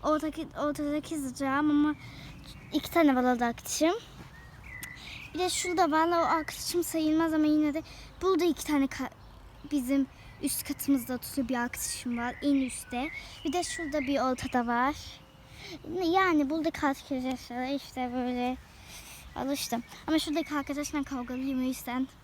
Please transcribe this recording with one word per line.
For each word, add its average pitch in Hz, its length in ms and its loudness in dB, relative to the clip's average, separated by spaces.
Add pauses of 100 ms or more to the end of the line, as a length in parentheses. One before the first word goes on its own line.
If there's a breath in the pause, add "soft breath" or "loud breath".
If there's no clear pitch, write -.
ortadaki, 311 440 0 (100)
ortadaki 294 760 -2
cam 277 340 2
ama 294 260 6 (760 loud breath)
iki - 180 -2
tane 294 240 8
var 247 80 4
orada 247 220 4
arkadaşım. 302 500 2 (1400 loud breath)
Bir 302 60 -4
de 359 100 4
şurada 339 420 2
valla 339 300 4
o 311 40 4
arkadaşım 330 580 0
sayılmaz 320 500 2
ama 311 120 4
yine 302 280 4
de 311 100 -4 (380 loud breath)
burada 359 240 4
iki 330 200 2
tane 285 200 4
ka-, - 240 -4 (600)
bizim 269 360 2 (360 loud breath)
üst - 200 -2
katımızda 269 500 0
oturuyor 240 360 -4
bir 254 60 0
arkadaşım 240 640 -4
var 247 240 -2
en 285 140 4
üstte. 262 540 -2 (360 loud breath)
Bir 277 80 0
de 349 100 2
şurada 302 360 -2
bir 269 200 2
ortada 254 480 0
var. 240 280 2 (1080 loud breath)
Yani 330 460 4
buradaki 311 360 0
arkadaşlara 254 840 -2
işte 262 460 -4
böyle 247 440 0 (800 loud breath)
alıştım. 262 480 -2 (240 loud breath)
Ama 311 120 4
şuradaki 302 360 -2
arkadaşla 285 480 -2
kavgalıyım 254 560 -4
o 254 40 2
yüzden. 254 440 -2 (160)